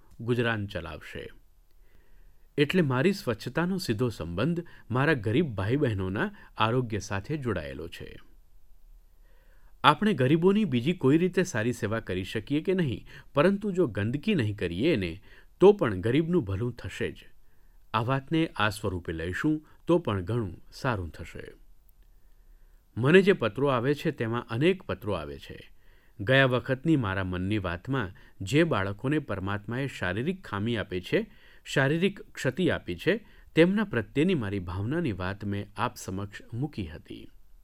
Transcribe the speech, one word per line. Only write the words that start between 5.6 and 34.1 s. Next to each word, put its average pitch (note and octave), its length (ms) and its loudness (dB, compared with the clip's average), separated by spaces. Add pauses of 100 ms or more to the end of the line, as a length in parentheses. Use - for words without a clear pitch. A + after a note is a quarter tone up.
બહેનોના G#2+ 540 0 (260)
આરોગ્ય A2 420 0
સાથે G2 380 -6
જોડાયેલો E2 520 -6
છે. - 300 -16 (1700)
આપણે E3 300 6
ગરીબોની E3+ 500 4
બીજી C3 280 2
કોઈ D3 260 4
રીતે F#3 240 2
સારી A#2+ 300 -2
સેવા A2 280 -2
કરી F#2+ 240 -4
શકીએ C3 360 -4
કે F#3 140 0
નહીં, D3 320 -2 (280)
પરંતુ G3 360 2
જો F3 160 2
ગંદકી A#2+ 480 -2
નહીં G#2 220 0
કરીએ G2+ 400 0
ને, F2 260 -4 (380)
તો G3 120 10
પણ D3 220 0
ગરીબનું D3 500 2
ભલું G2 280 -4
થશે F#2 400 -6
જ. - 40 -16 (760)
આ A2+ 80 2
વાતને C3+ 440 0
આ G#2 220 0
સ્વરૂપે F2+ 440 -4
લઈશું F#2 540 -2 (200)
તો F3 120 4
પણ G#2 240 -2
ઘણું G2 400 -4 (100)
સારું G2 380 -4
થશે. - 420 -16 (1400)
મને D3+ 260 8
જે F#3+ 100 6
પત્રો B2+ 360 0
આવે C3 260 2
છે D#3 160 -4
તેમાં A#2+ 380 -4
અનેક E3 340 2
પત્રો G2 300 -6
આવે D2 260 -6
છે. - 320 -18 (500)
ગયા C3 260 6
વખતની C3 500 2
મારા G2 280 0
મનની F#2 340 -2
વાતમાં F#2 800 -4
જે B2+ 240 2
બાળકોને B2 540 0
પરમાત્માએ G#2 680 -4
શારીરિક B2+ 580 -4
ખામી G#2+ 320 -2
આપી F#2 240 -4
છે, F#3 260 -2 (380)
શારીરિક E3 560 0
ક્ષતિ - 500 -2
આપી F2+ 260 -4
છે, F#3 300 -2 (280)
તેમના F#3+ 300 6
પ્રત્યેની D3+ 500 0